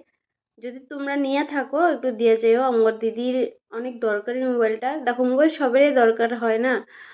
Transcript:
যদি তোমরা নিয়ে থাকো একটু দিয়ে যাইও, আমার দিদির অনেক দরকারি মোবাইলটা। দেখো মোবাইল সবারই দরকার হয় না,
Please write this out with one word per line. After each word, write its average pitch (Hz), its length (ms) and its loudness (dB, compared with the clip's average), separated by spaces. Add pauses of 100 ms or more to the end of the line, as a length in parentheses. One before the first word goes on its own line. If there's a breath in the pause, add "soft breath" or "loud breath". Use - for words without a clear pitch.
(580)
যদি 240 220 -14 (100)
তোমরা 277 260 -6 (100)
নিয়ে 277 200 0
থাকো 285 340 -4 (140)
একটু 254 180 -4
দিয়ে 226 260 2
যাইও, 226 300 2
আমার 220 320 2
দিদির 226 360 -2 (360)
অনেক 240 280 -8
দরকারি 226 460 -4
মোবাইলটা। 240 440 0 (140)
দেখো 247 180 -2 (100)
মোবাইল 302 280 4
সবারই 277 360 4
দরকার 233 400 4
হয় 226 240 -2
না, 254 140 0 (400 loud breath)